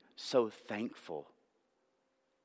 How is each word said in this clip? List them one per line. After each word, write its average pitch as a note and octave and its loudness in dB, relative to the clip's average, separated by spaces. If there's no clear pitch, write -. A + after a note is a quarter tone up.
so A#2+ 4
thankful G#2 -6